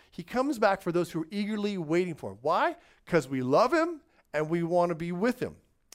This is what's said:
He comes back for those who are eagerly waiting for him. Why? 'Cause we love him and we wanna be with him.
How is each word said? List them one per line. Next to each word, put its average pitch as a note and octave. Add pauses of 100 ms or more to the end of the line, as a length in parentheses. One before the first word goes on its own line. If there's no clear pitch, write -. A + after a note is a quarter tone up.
(120)
He E3+
comes B3+
back G3
for F3
those E3+
who D#3+
are -
eagerly G#3
waiting E3+
for A2+
him. G2+
Why? G#3+ (280)
'Cause D3+
we C3+
love E3
him E4 (300)
and D3+
we E3+
wanna F3
be F3
with G#3+
him. F2 (380)